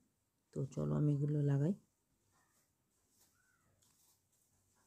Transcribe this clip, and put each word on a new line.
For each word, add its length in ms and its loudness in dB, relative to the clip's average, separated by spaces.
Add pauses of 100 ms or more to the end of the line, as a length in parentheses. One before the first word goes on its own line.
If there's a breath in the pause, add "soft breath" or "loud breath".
(540)
তো 40 -6 (140)
চলো 280 -2
আমি 120 2
এগুলো 300 0
লাগাই। 320 2 (3000)